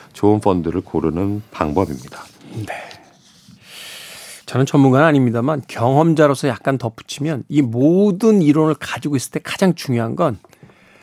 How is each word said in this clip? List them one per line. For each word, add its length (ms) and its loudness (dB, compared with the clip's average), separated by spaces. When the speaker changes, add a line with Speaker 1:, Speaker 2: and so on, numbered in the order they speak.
Speaker 1:
좋은 280 2
펀드를 420 -2
고르는 680 -4
방법입니다. 720 -4
Speaker 2:
네. 80 -12
저는 180 0
전문가는 420 4
아닙니다만 600 0
경험자로서 800 2
약간 300 -4
덧붙이면 680 -8
이 120 0
모든 800 2
이론을 400 4
가지고 360 -6
있을 160 -6
때 100 -6
가장 320 0
중요한 420 -4
건 220 -2